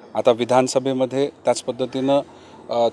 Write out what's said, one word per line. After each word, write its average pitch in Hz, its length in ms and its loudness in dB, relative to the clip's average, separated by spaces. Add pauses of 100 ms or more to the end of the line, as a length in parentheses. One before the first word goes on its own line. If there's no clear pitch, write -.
(140)
आता 110 160 2
विधानसभेमध्ये 127 1000 0 (140)
त्याच 120 180 0
पद्धतीनं, 131 580 -2 (500)
अ, 117 220 2